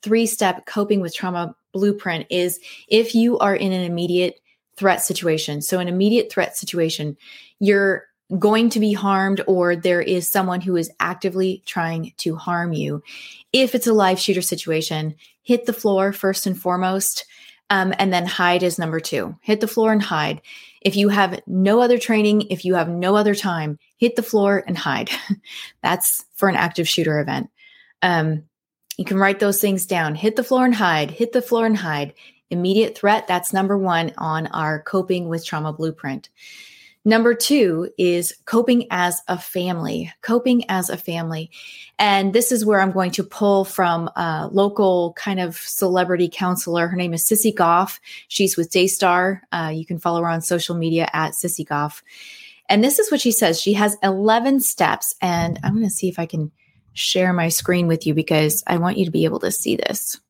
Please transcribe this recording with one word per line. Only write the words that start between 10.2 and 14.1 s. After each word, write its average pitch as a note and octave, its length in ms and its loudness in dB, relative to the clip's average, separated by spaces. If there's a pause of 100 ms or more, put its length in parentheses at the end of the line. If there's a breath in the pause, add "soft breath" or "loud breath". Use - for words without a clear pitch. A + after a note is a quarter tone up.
someone F#3 320 0
who F#3 160 -2
is E3 140 -2 (100)
actively F#3 680 -2
trying E3 500 -4
to E3 180 -4
harm F3 380 -4
you. D3 300 -6 (500 loud breath)
If B3+ 220 2
it's A#3 100 -2
a A3+ 80 4
live F#3 260 4